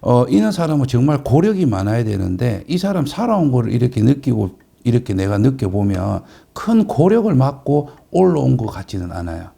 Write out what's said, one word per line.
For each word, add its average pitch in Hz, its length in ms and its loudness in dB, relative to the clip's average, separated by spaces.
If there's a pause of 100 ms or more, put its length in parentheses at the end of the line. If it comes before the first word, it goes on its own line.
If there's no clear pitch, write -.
어, 123 280 2
있는 214 220 2
사람은 151 380 0
정말 135 340 2
고력이 185 440 2
많아야 107 360 0
되는데 98 640 -2
이 175 100 -4
사람 185 300 -2
살아온 196 460 0
거를 120 200 0
이렇게 120 300 0
느끼고 117 560 0 (240)
이렇게 120 320 0
내가 98 240 0
느껴보면 101 880 0 (280)
큰 220 360 0
고력을 202 440 2
맡고 139 580 0 (200)
올라온 151 460 2
것 113 100 -2
같지는 95 460 -8
않아요. 85 460 -10